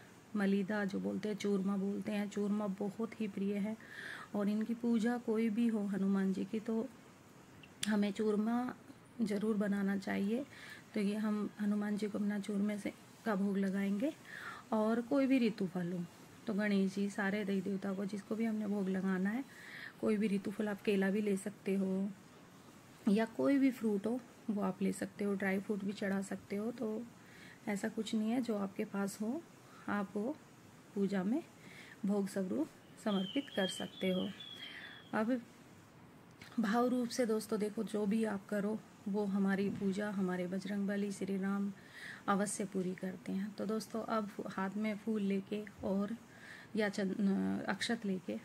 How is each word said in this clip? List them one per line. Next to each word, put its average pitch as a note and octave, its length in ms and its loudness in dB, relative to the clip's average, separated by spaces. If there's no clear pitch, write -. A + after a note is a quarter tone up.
मलीदा G3+ 480 2
जो G3 160 -2
बोलते G3 280 -2
हैं, G#3+ 80 -2
चूरमा G3+ 400 2
बोलते G3+ 360 -2
हैं, G#3 160 0
चूरमा G#3 380 0
बहुत G3+ 540 -4
ही A3 80 -2
प्रिय G3+ 260 -2
है। G#3+ 220 -2
और G3+ 140 2
इनकी A3 260 0
पूजा A#3 440 2
कोई A3+ 320 2
भी A#3 180 2
हो G#3 180 2
हनुमान G3 460 4
जी G3 120 0
की, A3 160 -2
तो A3+ 280 -2
हमें G#3 240 4
चूरमा A3 640 2
ज़रूर G#3 340 2
बनाना G3+ 400 2
चाहिए। G3+ 500 0
तो A3 60 0
ये G#3 160 2
हम G#3 340 0
हनुमान G#3 360 0
जी G#3 120 -2
को G#3 100 -4
अपना G#3 200 0
चूरमे G#3 400 0
से, - 140 -4
का A3 100 2
भोग G3 240 2
लगाएंगे। G3 540 2
और A3 280 4
कोई C4+ 260 4
भी B3 220 6
ऋतु G3 180 2
फल F3 260 -2
हो, F3 120 -2
तो G#3+ 80 0
गणेश G3 400 4
जी, G3 160 0
सारे G3+ 340 0
देवी G3 160 2
देवता G3 340 -2
को, G3+ 100 -2
जिसको G3+ 300 -4
भी A3+ 100 2
हमने G#3+ 220 2
भोग G3+ 220 2
लगाना F#3+ 420 2
है, C4 140 0
कोई A3 160 4
भी G#3 120 2
ऋतु G3+ 220 0
फल, G#3 180 -2
आप G3+ 140 -4
केला G3 280 4
भी G#3+ 100 2
ले G3+ 160 2
सकते F#3+ 380 -2
हो F#3+ 360 2
या G#3+ 160 6
कोई C4+ 340 4
भी C4 120 6
फ्रूट G#3+ 360 0
हो A#3+ 140 0
वो G3+ 120 0
आप F#3+ 200 0
ले F#3+ 100 4
सकते G3 320 -4
हो, G3+ 100 2
ड्राई G3 240 2
फ्रूट G3 260 -2
भी G3+ 80 -2
चढ़ा G3 300 -2
सकते G3 340 -6
हो। G#3+ 140 -2
तो A3+ 320 -4
ऐसा G#3 200 -2
कुछ A3 260 -4
नहीं G#3+ 160 2
है, B3 120 2
जो A3+ 160 -2
आपके G3+ 260 -4
पास G3 360 -2
हो B3 220 -2
आप G3+ 260 -2
वो A3+ 220 -2
पूजा G3 300 2
में B3+ 180 2
भोग G3+ 220 2
स्वरूप G3+ 400 -2
समर्पित G3 420 0
कर F#3+ 100 2
सकते F#3 420 -4
हो। F#3+ 220 2
अब A3+ 260 2
भाव A#3 260 4
रूप B3 220 2
से B3 180 0
दोस्तों A3 320 0
देखो, G#3 240 -2
जो G#3 240 -2
भी A3+ 180 2
आप G3+ 220 -4
करो G#3 320 0
वो G#3 160 0
हमारी G3 460 2
पूजा G3+ 400 0
हमारे F3+ 360 0
बजरंग F#3+ 420 -2
बली G3+ 240 0
श्री G3 260 -4
राम G3 340 0
अवश्य G3+ 360 0
पूरी F#3 300 -2
करते F#3 380 -6
हैं। G3 220 -4
तो G#3 120 -4
दोस्तों, A3 360 -4
अब G#3+ 280 -2
हाथ F#3+ 280 -2
में G#3+ 200 0
फूल G#3+ 260 -2
लेके G3 420 0
और G3+ 320 0
या G#3+ 120 4
चंद-, G3 800 2
अक्षत A3 380 -2
लेके G3 380 -2